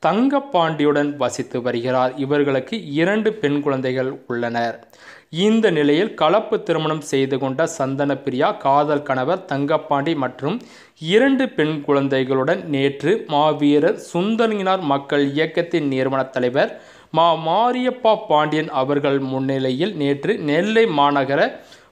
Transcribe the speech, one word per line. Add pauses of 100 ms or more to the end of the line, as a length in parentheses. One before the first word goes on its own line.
தங்கப்பாண்டியுடன்
வசித்து
வருகிறார்.
இவர்களுக்கு
இரண்டு
பெண்
குழந்தைகள்
உள்ளனர். (440)
இந்த
நிலையில்,
கலப்பு
திருமணம்
செய்து
கொண்ட (100)
சந்தனப்பிரியா,
காதல்
கணவர்
தங்கப்பாண்டி
மற்றும் (380)
இரண்டு
பெண்
குழந்தைகளுடன்
நேற்று
மாவீரர் (140)
சுந்தரலிங்கனார்
மக்கள்
இயக்கத்தின்
நிறுவன
தலைவர் (300)
மா
மாரியப்பா (100)
பாண்டியன்
அவர்கள்
முன்னிலையில்
நேற்று
நெல்லை
மாநகர (420)